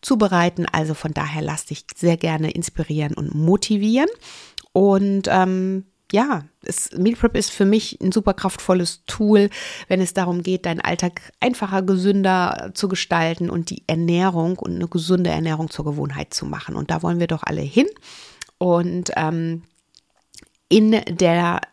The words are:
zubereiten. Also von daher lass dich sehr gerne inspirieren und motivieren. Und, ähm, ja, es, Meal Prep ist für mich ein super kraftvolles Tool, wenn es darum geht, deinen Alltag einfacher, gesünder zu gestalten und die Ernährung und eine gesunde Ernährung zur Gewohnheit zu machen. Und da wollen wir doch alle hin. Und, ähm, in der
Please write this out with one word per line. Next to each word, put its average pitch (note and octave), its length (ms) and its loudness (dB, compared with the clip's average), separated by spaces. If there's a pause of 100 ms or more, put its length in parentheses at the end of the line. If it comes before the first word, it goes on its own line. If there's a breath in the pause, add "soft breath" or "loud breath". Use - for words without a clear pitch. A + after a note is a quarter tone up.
zubereiten. F3 720 2
Also D#3 220 -2
von D#3 180 -8
daher D3+ 300 -4
lass D#3 240 -8
dich - 180 -12 (100)
sehr E3+ 220 2
gerne D#3+ 340 -2
inspirieren D3+ 600 -4
und D3 220 -6
motivieren. G#3 720 2 (640 loud breath)
Und, G3 560 4
ähm, F#3 560 2 (280)
ja, G#3+ 320 0 (180)
es, - 300 -6
Meal A3 240 2
Prep - 200 0
ist - 140 -2
für - 140 0
mich G#3 360 0
ein F#3 120 0
super G3+ 200 2
kraftvolles - 760 -2
Tool, G#3 440 4 (380 loud breath)
wenn F#3 120 2
es F3+ 140 -2
darum F3+ 280 0
geht, F3+ 220 -4
deinen E3+ 160 -4
Alltag - 600 -4
einfacher, G3 420 0
gesünder F#3 920 2
zu G3+ 140 -4
gestalten E3+ 600 -2
und E3+ 200 -4
die - 160 -12
Ernährung E3+ 720 0
und - 160 -6
eine F3 140 -4
gesunde F3 420 0
Ernährung D#3+ 400 -2
zur - 140 -10
Gewohnheit C#3+ 480 -6
zu - 140 -6
machen. D3+ 300 -8
Und D3+ 140 -4
da E3 120 -2
wollen E3+ 180 0
wir E3+ 60 0
doch D#3+ 160 -4
alle D3+ 180 -6
hin. D3+ 260 2 (680 loud breath)
Und, F3 600 0
ähm, E3 460 -2 (1080)
in G#3+ 220 8 (160)
der F3 520 2 (120)